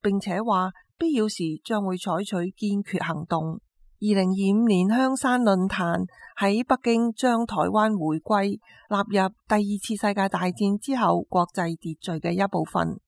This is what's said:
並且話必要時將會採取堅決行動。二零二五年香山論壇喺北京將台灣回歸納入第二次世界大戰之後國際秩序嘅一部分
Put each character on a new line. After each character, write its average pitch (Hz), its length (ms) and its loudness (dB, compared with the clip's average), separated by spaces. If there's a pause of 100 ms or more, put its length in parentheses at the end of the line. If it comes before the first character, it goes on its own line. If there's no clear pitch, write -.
並 196 160 0
且 190 240 -4
話 185 260 0 (300)
必 330 140 0
要 220 140 2
時 160 380 -4
將 214 180 -2
會 185 120 -2
採 185 280 -2
取 208 120 -6
堅 202 480 -2
決 - 200 -4
行 160 220 -6
動。 160 340 -4 (400)
二 208 140 -2
零 190 160 2
二 196 320 2
五 233 60 4
年 190 200 4
香 262 300 2
山 247 240 0
論 190 260 2
壇 180 380 -2 (340)
喺 208 240 2
北 254 200 2
京 233 300 2
將 240 340 0
台 202 80 -8
灣 208 420 2
回 156 220 0
歸 202 400 0 (300)
納 202 160 0
入 196 280 2 (140)
第 214 80 2
二 208 140 2 (120)
次 214 140 -4
世 202 180 0
界 196 160 0
大 175 120 -2
戰 196 360 0
之 269 200 -4
後 175 260 2
國 175 240 0
際 165 320 -2
秩 160 200 -8
序 - 200 -8
嘅 170 140 -2
一 196 180 0
部 170 120 -2
分 170 440 -2